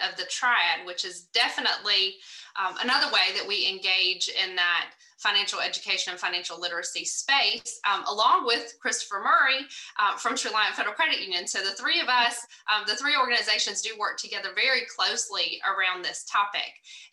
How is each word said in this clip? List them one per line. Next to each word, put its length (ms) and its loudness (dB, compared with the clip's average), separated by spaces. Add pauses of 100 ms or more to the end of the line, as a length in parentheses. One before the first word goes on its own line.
of 60 -10
the 140 -6
Triad, 560 2
which 180 -4
is 200 -10 (100)
definitely, 800 2 (420)
um, 240 -2
another 260 2
way 280 2
that 100 -4
we 220 0
engage 600 0
in 260 -2
that 360 2 (260)
financial 420 0
education 520 -2
and 80 -10
financial 400 -4
literacy 460 -6
space, 800 0
um, 200 0
along 360 4
with 380 -2
Christopher 380 -4
Murray, 480 4 (320)
uh, 180 2
from 180 -2
True 140 -2 (240)
Federal 220 -2
Credit 260 2
Union. 240 -4
So 140 -4
the 160 -2
three 240 0
of 80 -2
us, 400 2 (260)
um, 140 0
the 80 0
three 200 2
organizations 680 2
do 160 -6
work 180 -2
together 380 -6
very 260 4 (160)
closely 680 -2
around 400 0
this 220 -6
topic. 480 -2 (400)